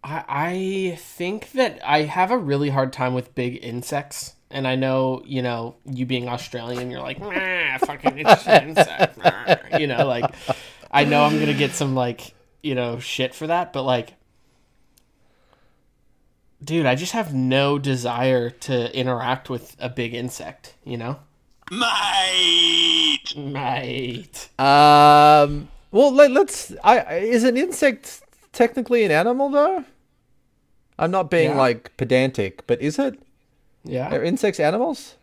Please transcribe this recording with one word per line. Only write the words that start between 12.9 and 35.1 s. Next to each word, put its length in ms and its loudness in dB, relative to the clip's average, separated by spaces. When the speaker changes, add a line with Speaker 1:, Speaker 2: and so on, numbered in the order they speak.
Speaker 1:
shit 360 -6
for 140 -12
that, 260 -2
but, 80 -6
like, 320 -2
dude, 220 0
I 80 4
just 180 -6
have 220 -4
no 440 0
desire 720 -2
to 480 -6
interact 520 -4
with 280 -12
a 100 -8
big 260 -8
insect, 680 -12
you 140 -12
know? 240 -10
Speaker 2:
Mate! 1700 0
Speaker 1:
Mate. 1120 -6
Speaker 3:
Um, 1120 8
well, 200 6
let, 180 8
let's, 420 0
I, 160 6
I, 200 -4
is 260 2
an 120 2
insect 680 -2
technically 520 0
an 60 0
animal, 400 0
though? 340 0
I'm 120 0
not 200 -2
being, 200 2
Speaker 1:
Yeah. 80 -2
Speaker 3:
like, 380 -2
pedantic, 680 -2
but 140 -2
is 180 -4
it? 220 -4
Speaker 1:
Yeah. 280 -6
Speaker 3:
Are 120 -2
insects 340 -2
animals? 640 -2